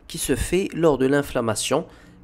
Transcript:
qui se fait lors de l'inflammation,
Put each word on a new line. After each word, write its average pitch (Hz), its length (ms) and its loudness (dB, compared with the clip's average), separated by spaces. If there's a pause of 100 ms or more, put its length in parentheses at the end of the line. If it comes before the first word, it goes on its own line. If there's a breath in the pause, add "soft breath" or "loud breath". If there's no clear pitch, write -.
qui 165 80 -10
se 143 180 -2
fait 170 380 0
lors 156 240 4
de 131 80 2
l'inflammation, 135 840 0 (360 loud breath)